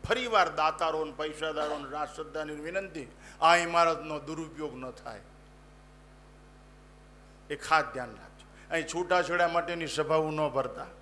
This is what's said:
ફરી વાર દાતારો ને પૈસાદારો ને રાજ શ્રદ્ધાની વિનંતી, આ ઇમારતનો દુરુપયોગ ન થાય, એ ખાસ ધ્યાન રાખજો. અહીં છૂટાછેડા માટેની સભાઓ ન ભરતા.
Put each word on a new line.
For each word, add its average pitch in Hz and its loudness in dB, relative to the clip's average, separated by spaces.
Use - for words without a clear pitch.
ફરી 247 0
વાર 196 6
દાતારો 156 0
ને 147 -10
પૈસાદારો 151 -4
ને 139 -10
રાજ 147 -6
શ્રદ્ધાની 156 -8
વિનંતી, 165 -8
આ 165 10
ઇમારતનો 165 2
દુરુપયોગ 147 -8
ન 127 -10
થાય, 110 -14
એ 147 -4
ખાસ 151 2
ધ્યાન 123 -8
રાખજો. - -20
અહીં 160 0
છૂટાછેડા 175 2
માટેની 170 0
સભાઓ 156 2
ન 151 0
ભરતા. 127 -4